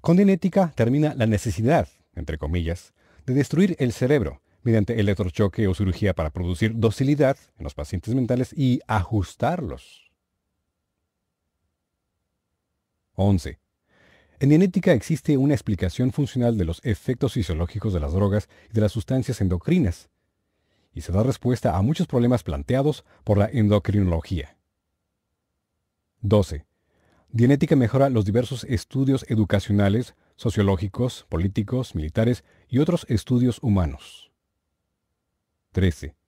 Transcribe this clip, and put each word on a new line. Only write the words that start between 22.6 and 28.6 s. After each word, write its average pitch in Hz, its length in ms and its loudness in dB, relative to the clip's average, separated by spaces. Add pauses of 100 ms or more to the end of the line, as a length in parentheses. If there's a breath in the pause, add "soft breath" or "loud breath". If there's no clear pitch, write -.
por 104 160 2
la 101 140 2
endocrinología. 98 1040 0 (1600)
Doce. 101 460 0 (600)
Dianética 139 480 4
mejora 135 340 2
los 110 140 0
diversos 113 400 -2